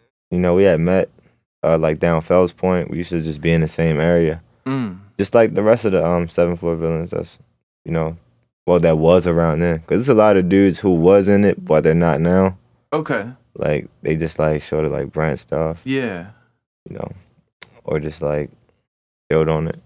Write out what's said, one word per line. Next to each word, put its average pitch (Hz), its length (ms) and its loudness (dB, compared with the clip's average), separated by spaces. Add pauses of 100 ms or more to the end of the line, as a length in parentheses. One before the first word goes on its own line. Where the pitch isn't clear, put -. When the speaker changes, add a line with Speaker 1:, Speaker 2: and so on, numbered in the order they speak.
(300)
Speaker 1:
you 90 80 -4
know, 90 160 0
we 98 80 4
had 85 180 2
met, 90 300 0 (520)
uh, 82 160 2
like, 80 200 -2
down 82 240 0
Fells 90 300 2
Point. 92 380 -2
We 82 80 -8
used 87 120 -8
to 85 100 -4
just 78 200 -6
be 82 120 0
in 82 80 2
the 80 80 -2
same 80 320 -2
area. 82 400 0 (240)
Speaker 2:
Mm. 120 340 -6 (200)
Speaker 1:
Just 101 160 -4
like 110 200 4
the 98 80 -2
rest 117 220 2
of 101 80 0
the, 85 120 0
um, 87 240 0
Seventh 87 320 -2
Floor 85 160 -4
Villains, 82 340 -4
that's, 82 280 -10 (460)
you - 80 -8
know, 82 240 -4 (500)
well, 87 140 4
that 82 180 4
was 85 280 4
around 82 320 0
then. 85 220 -2
'Cause 85 260 -2
there's - 20 -6
a 131 60 4
lot 107 220 6
of 90 120 2
dudes 98 300 4
who 98 160 0
was 95 340 4
in 101 160 2
it, 95 200 0
but 78 180 2
they're 80 120 2
not 82 260 2
now. 92 360 2 (360)
Speaker 2:
Okay. 127 340 -4 (280)
Speaker 1:
Like, 73 340 -4 (120)
they 80 160 -4
just, 80 220 -6
like, 78 240 -2
sort 78 240 -4
of, 69 60 -4
like, 69 200 -8
branched 78 400 -6
off. 80 320 -6
Speaker 2:
Yeah. 113 440 -8 (600)
Speaker 1:
You - 80 -14
know, - 160 -12 (720)
or 78 160 -4
just, 76 220 -10
like, 73 280 -4 (800)
build 78 220 2
on 80 180 -2
it. - 180 -10